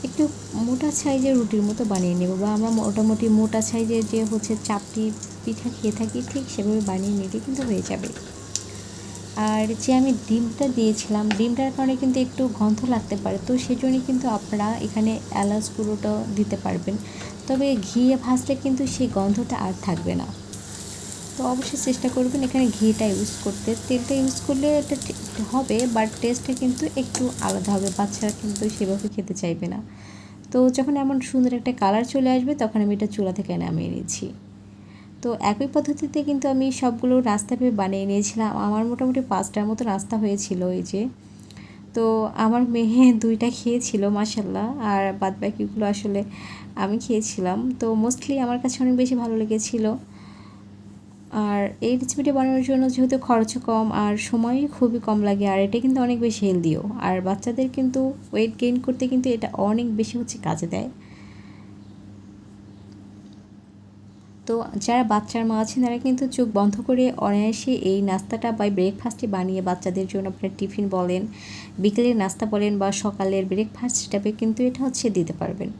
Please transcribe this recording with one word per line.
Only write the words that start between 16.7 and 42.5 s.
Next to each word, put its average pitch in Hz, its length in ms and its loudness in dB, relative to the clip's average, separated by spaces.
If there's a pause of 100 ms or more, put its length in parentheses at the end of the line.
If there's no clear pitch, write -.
তবে 269 280 2 (120)
ঘি 254 360 4
ভাজলে 254 400 2
কিন্তু 269 240 2
সেই 247 200 0
গন্ধটা 202 480 0
আর 190 260 -2
থাকবে 175 340 -2
না। - 320 -6 (880)
তো 262 80 -4
অবশ্যই 254 340 -2
চেষ্টা 254 320 0
করবেন 254 340 0
এখানে 254 220 4 (140)
ঘিটা 220 260 4
ইউজ 202 260 0 (120)
করতে। 214 320 -2 (120)
তেলটা 247 280 0
ইউজ 262 320 2
করলে 277 200 2 (120)
এটা 285 160 -2 (100)
ঠিক - 100 -6 (360)
হবে, 254 260 0 (180)
but 220 140 2 (120)
টেস্টটা 247 320 -2
কিন্তু 254 300 0 (180)
একটু 254 280 -2 (120)
আলাদা 196 300 -2
হবে, 196 260 2
বাচ্চারা 202 340 -2 (100)
কিন্তু 208 280 -2
সেভাবে 202 460 -2
খেতে 190 180 -6
চাইবে 170 340 -4
না। 196 120 -6 (720)
তো 254 180 6
যখন 269 280 2
এমন 269 240 2
সুন্দর 254 320 2
একটা 247 180 -2
কালার 220 340 2
চলে 254 240 2
আসবে, 254 260 2
তখন 220 260 0
আমি 208 120 2
এটা 208 140 0
চুলা 202 240 0
থেকে 190 260 -4
নামিয়ে 170 320 -2
নিচ্ছি। - 360 -6 (960)
তো 240 80 -2 (120)
একই 208 320 2
পদ্ধতিতে 294 500 0
কিন্তু 285 260 0
আমি 262 220 2
সবগুলো 254 500 2
নাস্তা 214 340 0
ভেবে 247 260 2
বানিয়ে 196 240 0
নিয়েছিলাম। 202 520 0
আমার 208 280 2
মোটামুটি 254 360 0
পাঁচটার 202 440 0
মতো 220 180 -2
নাস্তা 202 340 -2
হয়েছিল 202 520 0
এই 185 220 -2
যে। 196 100 0 (920)
তো 226 100 0 (320)
আমার 220 260 4 (120)